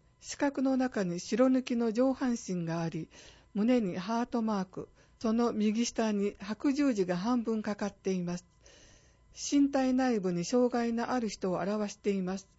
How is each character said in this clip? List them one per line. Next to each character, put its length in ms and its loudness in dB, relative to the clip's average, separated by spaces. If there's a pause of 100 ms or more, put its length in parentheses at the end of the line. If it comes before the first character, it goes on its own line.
(200)
四 180 -12
角 240 0
の 140 2
中 260 0
に 160 -2
白 300 2
抜 140 4
き 120 -4
の 180 0
上 220 2
半 240 -2
身 260 -6
が 180 -2
あ 60 -2
り、 200 -6 (440)
胸 280 2
に 180 -2
ハ 240 -2
ー 40 -4
ト 160 -2
マ 180 0
ー 60 -4
ク。 220 -12 (300)
そ 140 0
の 200 2
右 340 2
下 260 0
に 260 -2
白 340 -2
十 200 2
字 120 0
が 120 0
半 260 0
分 220 -2
か 100 -2
か 140 -4
っ 40 -6
て 200 -4
い 100 0
ま 160 -4
す。 80 -16 (840)
身 380 2
体 240 2
内 240 2
部 140 0
に 120 0
障 280 2
害 200 0
の 200 -2
あ 80 0
る 80 -2
人 240 -4
を 60 0
表 320 -2
し 40 -12
て 160 -2
い 100 0
ま 160 -2
す。 120 -14 (100)